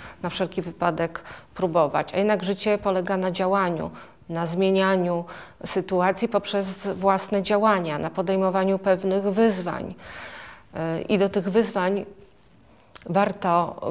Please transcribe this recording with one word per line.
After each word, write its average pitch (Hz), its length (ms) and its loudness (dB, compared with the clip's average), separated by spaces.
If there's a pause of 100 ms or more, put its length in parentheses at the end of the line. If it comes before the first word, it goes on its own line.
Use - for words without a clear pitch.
(220)
na - 80 -4
wszelki 180 320 -2
wypadek 165 600 -2 (320)
próbować. 156 600 2
A - 40 0
jednak 202 260 2
życie 202 340 0
polega 190 380 0
na 185 140 0
działaniu, 180 600 0 (380)
na 170 180 -4
zmienianiu 185 760 2 (420)
sytuacji 190 600 0
poprzez 202 600 -2
własne 190 540 2
działania, 196 560 2
na 156 120 -4
podejmowaniu 190 680 2
pewnych 190 460 2
wyzwań. 196 720 0 (800)
Y, 165 280 -2
i - 160 2
do 196 100 4
tych 196 220 -2
wyzwań 202 560 2 (1000)
warto, 180 760 0 (100)